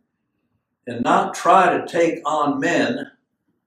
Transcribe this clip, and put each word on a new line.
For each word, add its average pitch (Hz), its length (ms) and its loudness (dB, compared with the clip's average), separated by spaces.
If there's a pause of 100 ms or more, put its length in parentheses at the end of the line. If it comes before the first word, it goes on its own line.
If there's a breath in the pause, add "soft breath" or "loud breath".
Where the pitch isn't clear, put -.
(880)
and - 180 -6
not - 300 0
try 180 420 4
to - 100 -6
take 165 380 0
on 143 340 -2
men 143 540 -2 (540)